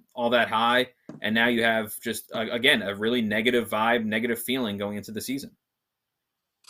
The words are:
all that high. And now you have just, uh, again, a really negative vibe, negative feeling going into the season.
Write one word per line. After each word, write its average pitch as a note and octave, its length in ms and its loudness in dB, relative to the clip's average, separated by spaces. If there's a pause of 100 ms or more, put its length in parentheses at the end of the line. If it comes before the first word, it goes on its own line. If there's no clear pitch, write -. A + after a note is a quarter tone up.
(140)
all A#2+ 160 0
that A#2 180 4
high. A#2+ 400 2 (320)
And G#2+ 140 -2
now A#2 120 4
you A#2 160 2
have A2+ 380 0
just, - 340 -8
uh, A2+ 160 -4
again, A#2+ 320 4
a G2 120 -4
really A2+ 280 0
negative A2 480 0
vibe, A2+ 340 2
negative A2+ 380 -2
feeling B2 340 -4
going G#2 200 -6
into G#2 160 -12
the G#2+ 80 -8
season. C3+ 320 -8 (1160)